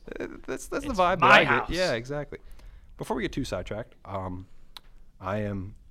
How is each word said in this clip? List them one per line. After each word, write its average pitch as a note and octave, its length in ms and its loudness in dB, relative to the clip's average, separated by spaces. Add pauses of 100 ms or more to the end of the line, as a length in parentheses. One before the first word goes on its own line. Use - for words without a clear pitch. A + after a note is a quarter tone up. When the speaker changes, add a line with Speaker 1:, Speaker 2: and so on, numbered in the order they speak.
Speaker 1:
<laughs> - 180 -10
Uh, - 80 -6 (180)
that's, - 220 -6
that's C#4 160 -4
the C#4+ 80 -6
Speaker 2:
It's G3+ 80 -2
Speaker 1:
vibe F3+ 200 4
that - 20 2
Speaker 2:
my G3 180 12
Speaker 1:
I F3 60 6
Speaker 2:
house. C3+ 240 2
Speaker 1:
get. D#3+ 80 -2
Yeah, F3+ 160 2
exactly. C3+ 460 -6 (580)
Before A3+ 180 -4
we A#3+ 80 -4
get E3 80 -2
too C3+ 140 -4
sidetracked, G2+ 580 -6
um, F#2 420 -8 (760)
I F#2+ 160 -2
am G2+ 380 -4 (160)